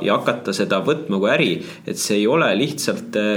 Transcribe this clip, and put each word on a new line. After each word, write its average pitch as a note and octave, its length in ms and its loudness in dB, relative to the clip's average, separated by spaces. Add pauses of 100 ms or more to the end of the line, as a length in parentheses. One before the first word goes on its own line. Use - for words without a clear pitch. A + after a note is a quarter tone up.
ja G2+ 180 2
hakata A#2 340 -2
seda G2 300 0
võtma B2+ 340 0
kui G2 160 2
äri, D3+ 140 2 (380)
et - 120 -6
see - 220 0
ei G#2 100 2
ole D3 280 2
lihtsalt, A2 600 -2
äh, G#2 200 0